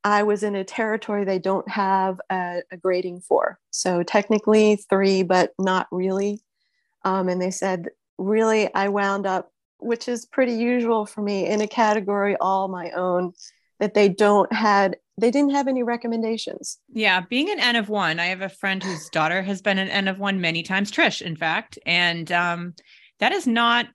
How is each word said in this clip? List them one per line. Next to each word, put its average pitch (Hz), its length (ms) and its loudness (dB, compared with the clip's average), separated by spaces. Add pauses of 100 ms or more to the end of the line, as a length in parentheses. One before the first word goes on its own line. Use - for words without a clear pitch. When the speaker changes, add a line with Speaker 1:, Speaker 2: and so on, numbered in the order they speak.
Speaker 1:
I 208 180 4
was 208 200 0
in 208 120 -2
a 190 100 -4
territory 214 600 -4
they 190 140 0
don't 190 300 -2
have 190 520 0 (100)
a, 175 400 -4
a 185 60 -16
grading 180 460 -2
for. - 360 0 (120)
So 175 320 -2
technically 214 760 4 (120)
three, 196 340 4
but 180 360 2
not 185 320 0
really. 190 520 -2 (640)
Um, 190 240 0
and 180 120 0
they 185 100 -2
said, 185 380 -4 (300)
really, 214 560 2
I 196 140 2
wound 196 380 -2
up, 185 240 -4 (280)
which 233 300 -4
is 240 180 -6
pretty 254 280 0
usual 233 520 0
for 208 160 -10
me, 202 240 -2
in 214 160 0
a 214 40 -2
category 202 760 0
all 190 280 0
my 180 220 -8
own 180 420 -2 (480)
that 208 140 -2
they 208 160 6
don't 208 420 4
had, 202 440 2 (220)
they 226 120 2
didn't 285 240 2
have 277 140 0
any 254 140 -2
recommendations. 226 960 -6 (140)
Speaker 2:
Yeah, 196 300 2
being 262 280 -2
an 381 80 -4
N 240 180 2
of 208 120 -2
one, 170 320 0
I 175 60 0
have 185 160 -4
a 190 80 -6
friend 190 320 -4
whose 180 260 -8
daughter 165 320 0
has 190 220 -4
been 196 160 2
an 190 100 -2
N 190 180 0
of 190 120 -4
one 196 240 -2
many 165 200 -2
times, 196 300 -2
Trish, 302 300 0
in 165 120 -6
fact, 170 520 -4
and, 170 440 0
um, 175 440 -2 (460)
that 240 120 2
is 381 140 -2
not 233 480 2